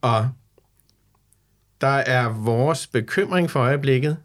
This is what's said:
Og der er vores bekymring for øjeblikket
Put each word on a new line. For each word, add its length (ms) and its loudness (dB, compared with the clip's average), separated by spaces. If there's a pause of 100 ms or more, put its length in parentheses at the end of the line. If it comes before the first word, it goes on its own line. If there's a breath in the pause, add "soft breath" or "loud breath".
Og 280 0 (1500)
der 60 2
er 420 2
vores 580 0
bekymring 640 -2
for 80 -2
øjeblikket 640 0